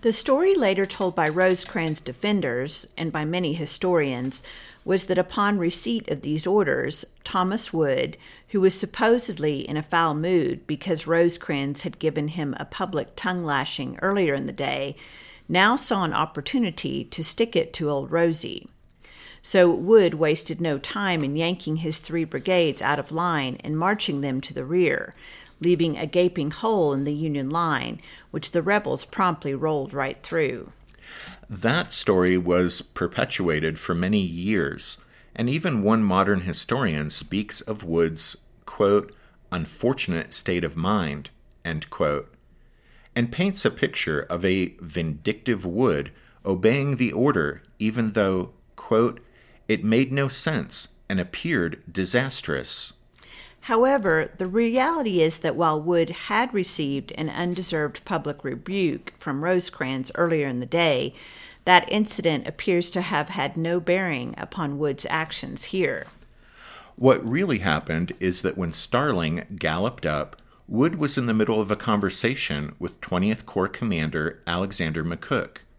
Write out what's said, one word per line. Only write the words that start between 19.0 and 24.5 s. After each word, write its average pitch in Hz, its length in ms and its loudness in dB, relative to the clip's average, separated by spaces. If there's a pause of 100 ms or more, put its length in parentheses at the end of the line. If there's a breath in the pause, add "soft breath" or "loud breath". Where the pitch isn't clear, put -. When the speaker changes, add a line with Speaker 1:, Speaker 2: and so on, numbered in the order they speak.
Speaker 1:
So 180 280 6
Wood 175 440 6
wasted 156 480 0
no 156 160 0
time 180 440 -2
in 139 140 -2
yanking 165 420 -2
his 160 220 -4
three 165 240 -4
brigades 156 580 0
out 139 160 0
of 139 140 -6
line 160 480 -2
and 151 180 -4
marching 175 440 0
them 135 180 -2
to - 140 -12